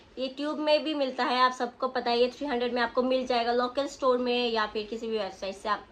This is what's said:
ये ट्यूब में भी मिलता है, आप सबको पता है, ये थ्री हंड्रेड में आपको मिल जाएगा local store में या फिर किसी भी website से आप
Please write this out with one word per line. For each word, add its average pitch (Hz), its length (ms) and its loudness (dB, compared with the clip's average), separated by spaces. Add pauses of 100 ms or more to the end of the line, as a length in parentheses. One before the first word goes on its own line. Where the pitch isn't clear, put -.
(180)
ये 262 100 -2
ट्यूब 294 300 -4
में 302 260 4
भी 311 100 -2
मिलता 254 300 -2
है, 254 160 0
आप 254 120 6
सबको 254 360 -4
पता 240 220 -2
है, 240 80 2
ये 247 100 4
थ्री 277 180 -6
हंड्रेड 247 260 0
में 247 100 0
आपको 233 200 2
मिल 254 240 2
जाएगा 240 260 2
local 247 340 0
store 254 320 2
में 247 300 2
या 220 180 0
फिर 214 200 -6
किसी 226 220 -6
भी 220 100 -2
website 190 360 -6
से 220 140 -6
आप 202 240 -2